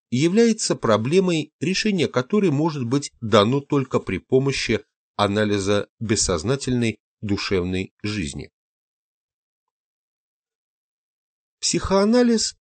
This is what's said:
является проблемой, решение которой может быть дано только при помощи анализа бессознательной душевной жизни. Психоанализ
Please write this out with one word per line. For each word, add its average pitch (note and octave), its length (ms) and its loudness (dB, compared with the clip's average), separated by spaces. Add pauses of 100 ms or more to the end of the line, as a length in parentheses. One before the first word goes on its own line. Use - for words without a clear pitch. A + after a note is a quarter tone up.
(100)
является F#3+ 640 2
проблемой, D3 840 0
решение F#3 480 0
которой F#3 420 0
может D3 340 -2
быть C#3+ 360 -2
дано A2 400 4
только C#3 400 -2
при F#2+ 180 -6
помощи C3 680 0 (320)
анализа G#2 720 0 (120)
бессознательной A2+ 1000 -2 (200)
душевной F#2+ 720 -4 (100)
жизни. E2+ 480 -8 (3000)
Психоанализ A3 1000 0